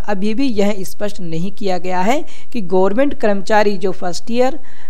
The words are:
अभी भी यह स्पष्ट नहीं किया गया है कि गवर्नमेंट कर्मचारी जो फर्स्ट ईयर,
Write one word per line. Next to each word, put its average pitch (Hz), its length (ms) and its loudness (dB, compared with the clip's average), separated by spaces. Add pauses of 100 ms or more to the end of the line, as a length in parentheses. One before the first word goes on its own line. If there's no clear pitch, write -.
अभी 208 280 0
भी 277 140 0
यह 202 360 0
स्पष्ट 202 360 -2
नहीं 170 320 0
किया 185 260 0
गया 180 240 -2
है 247 220 0 (300)
कि 240 100 -2
गवर्नमेंट 196 500 2
कर्मचारी 208 640 0
जो 190 140 0
फर्स्ट 180 400 0
ईयर, 247 280 0 (300)